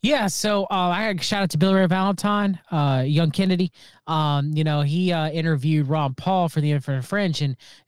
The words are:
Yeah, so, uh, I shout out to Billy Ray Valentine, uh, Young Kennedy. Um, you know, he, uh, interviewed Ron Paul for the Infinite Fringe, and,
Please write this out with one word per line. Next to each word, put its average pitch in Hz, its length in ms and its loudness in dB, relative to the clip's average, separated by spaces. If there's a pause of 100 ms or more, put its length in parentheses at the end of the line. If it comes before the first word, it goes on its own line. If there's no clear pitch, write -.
Yeah, 247 240 2
so, 202 380 0
uh, 180 240 0
I 202 300 0
shout 202 240 -2
out 185 80 0
to - 80 -2
Billy 190 160 4
Ray 190 120 4
Valentine, 196 720 0 (140)
uh, 139 340 2
Young 151 240 2
Kennedy. 190 400 0 (380)
Um, 151 460 0
you 156 100 0
know, 151 160 0
he, 170 320 0
uh, 160 180 0
interviewed 156 580 0
Ron 143 260 0
Paul 185 340 0
for 156 120 -2
the 147 120 0
Infinite 135 320 -4
Fringe, 190 380 -2
and, 135 140 -4 (320)